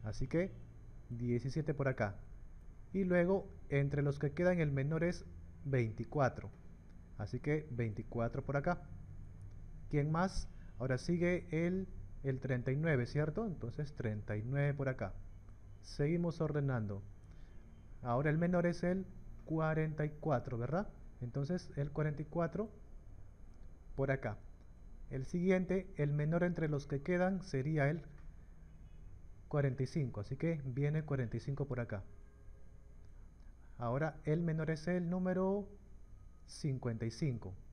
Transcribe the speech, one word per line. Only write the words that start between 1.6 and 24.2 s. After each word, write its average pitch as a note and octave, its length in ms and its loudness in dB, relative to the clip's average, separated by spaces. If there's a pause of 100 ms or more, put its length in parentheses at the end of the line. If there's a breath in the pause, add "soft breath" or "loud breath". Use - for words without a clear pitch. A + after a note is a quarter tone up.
por C#3 140 2
acá. A2 300 2 (760)
Y F#3+ 140 2
luego, F3 440 6 (200)
entre C#3 320 4
los C#3+ 180 2
que C#3+ 140 2
quedan, F3+ 260 6
el D3+ 100 4
menor C#3+ 360 2
es F3 200 0 (380)
veinticuatro. B2 880 2 (680)
Así G#2+ 220 -2
que D3+ 320 2
veinticuatro A#2 720 0
por C#3 140 0
acá. E3+ 240 2 (1080)
¿Quién D3 220 4
más? F3 380 2 (280 loud breath)
Ahora B2+ 200 2
sigue F3 540 4
el, F3 360 2 (360)
el C3 180 2
treinta B2+ 320 2
y - 20 4
nueve, D3 300 4
¿cierto? D3+ 420 2
Entonces C#3+ 460 -4
treinta G#2+ 420 0
y G#2+ 80 0
nueve C#3 300 4
por C#3 160 0
acá. A2 240 -2 (680)
Seguimos E3+ 580 2
ordenando. C3 600 2 (1000 loud breath)
Ahora B2+ 280 4
el D3+ 80 4
menor F3 280 6
es F3 180 2
el F3+ 220 2 (400)
cuarenta D#3 600 2
y D3+ 40 2 (100)
cuatro, B2 380 2
¿verdad? C3 320 0 (320)
Entonces C#3 560 -2
el C#3+ 140 0
cuarenta D3+ 320 0
y - 20 -4
cuatro E3+ 440 0 (1300)
por C3+ 160 2
acá. A#2+ 260 0 (720)